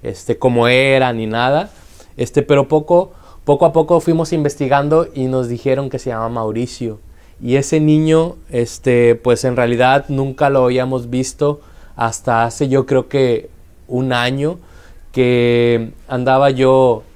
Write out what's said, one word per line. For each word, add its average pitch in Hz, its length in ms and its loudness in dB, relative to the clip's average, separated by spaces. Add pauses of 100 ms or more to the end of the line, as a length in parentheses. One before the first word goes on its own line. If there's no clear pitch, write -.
este, - 340 -6
cómo 120 320 2
era, 131 460 2
ni 113 100 -6
nada. 127 460 -2 (480)
Este, 127 240 -2
pero 139 260 2
poco, 175 460 0 (300)
poco 143 200 2
a 160 80 4
poco 160 280 2
fuimos 165 340 -2
investigando 147 800 0
y 135 140 -4
nos 127 200 -2
dijeron 131 400 -4
que 127 100 -8
se 127 120 -8
llama 113 180 -6
Mauricio. 113 720 -6 (400)
Y 123 160 -2
ese 139 240 0
niño, 156 560 2 (140)
este, 120 640 0
pues, 120 300 -2
en 123 120 -2
realidad 127 520 2
nunca 135 420 -2
lo 135 140 2
habíamos 127 440 -2
visto 139 540 -4 (340)
hasta 113 480 -2
hace, 123 240 -4
yo 127 160 0
creo 131 240 -2
que 127 400 0 (400)
un 131 240 -4
año, 135 460 -4 (520)
que 120 840 2 (140)
andaba 131 440 2
yo 131 520 2 (140)